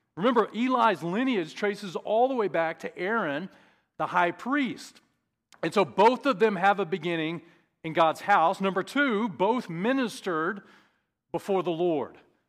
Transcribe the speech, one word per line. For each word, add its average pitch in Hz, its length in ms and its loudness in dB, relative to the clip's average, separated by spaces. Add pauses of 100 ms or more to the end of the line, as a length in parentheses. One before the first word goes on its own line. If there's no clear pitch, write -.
(180)
Remember, 220 360 2
Eli's 226 480 2
lineage 185 540 -2
traces 202 400 -4
all 220 320 0
the 262 80 -4
way 214 140 -2
back 165 300 -2
to - 200 -12
Aaron, 180 480 -2 (500)
the 156 100 -4
high 175 240 4
priest. 240 680 -4 (600)
And 165 120 -2
so 202 100 6
both 202 420 4
of 254 140 0
them 208 160 2
have 196 240 2
a 196 60 -2
beginning 165 560 -4 (420)
in 160 80 -8
God's 160 300 2
house. 190 400 2
Number 190 200 0
two, 240 460 0
both 208 420 -2
ministered 196 920 -4 (720)
before 185 300 -2
the 170 80 -2
Lord. 160 460 -2 (320)